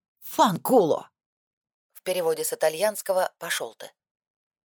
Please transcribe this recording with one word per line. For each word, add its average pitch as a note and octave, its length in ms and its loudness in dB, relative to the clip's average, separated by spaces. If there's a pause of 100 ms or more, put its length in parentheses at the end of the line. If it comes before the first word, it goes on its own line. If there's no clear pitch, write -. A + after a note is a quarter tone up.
(220)
«Фанкуло!» G3 920 2 (800)
В - 100 -20
переводе E3 420 -2
с - 80 -4
итальянского F#3 840 0
«пошел C3+ 380 -8
ты». - 160 -18 (760)